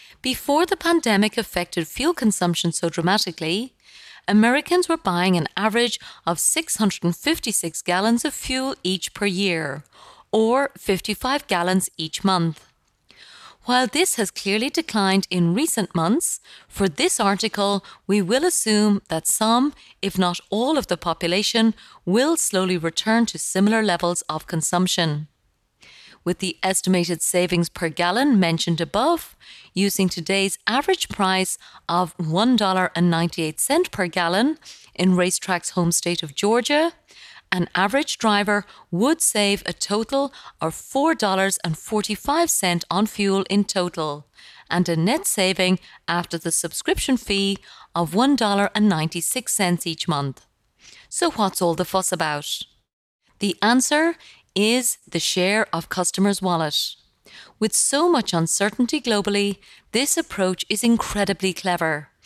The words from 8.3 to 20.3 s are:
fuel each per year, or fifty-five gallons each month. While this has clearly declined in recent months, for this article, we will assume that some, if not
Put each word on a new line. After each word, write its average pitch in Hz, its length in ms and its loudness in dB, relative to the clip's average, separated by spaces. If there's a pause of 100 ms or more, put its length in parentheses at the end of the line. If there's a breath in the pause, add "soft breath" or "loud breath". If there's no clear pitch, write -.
fuel 262 520 -4
each 185 300 -4
per 202 120 -2
year, 165 560 -2 (480 loud breath)
or 226 480 2
fifty-five 214 680 -4
gallons 185 500 2
each 160 240 -8
month. 170 400 0 (1040 loud breath)
While 247 240 2
this 349 260 0
has 202 160 -2
clearly 220 400 -2
declined 196 580 0
in 175 240 2
recent 233 400 -2
months, 185 460 0 (300 loud breath)
for 196 200 -2
this 269 300 -2
article, 202 640 0 (220 loud breath)
we 202 160 2
will 240 220 2
assume 214 640 2
that 160 180 -4
some, 240 480 2 (260 loud breath)
if 196 160 -4
not 180 220 0 (120)